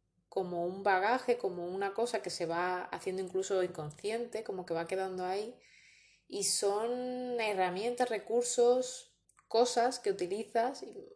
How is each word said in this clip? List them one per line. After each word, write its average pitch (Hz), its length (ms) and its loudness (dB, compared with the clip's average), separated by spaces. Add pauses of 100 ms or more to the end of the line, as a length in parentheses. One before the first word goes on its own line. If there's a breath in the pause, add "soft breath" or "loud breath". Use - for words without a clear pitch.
(300)
como 175 360 -2
un 190 180 -4
bagaje, 208 540 4
como 175 300 -4
una 196 260 -2
cosa 226 280 0
que - 80 -6
se 170 160 -2
va 180 380 0
haciendo - 380 -4
incluso 190 420 0
inconsciente, 214 840 -4
como 185 200 -6
que 175 80 -4
va 165 140 -2
quedando 190 380 -2
ahí. 208 320 -4 (680 soft breath)
Y 196 180 -4
son 247 960 0
herramientas, 208 680 0
recursos, 240 1040 2 (320)
cosas 247 520 4
que 202 120 2
utilizas 220 720 -2
y 208 320 -14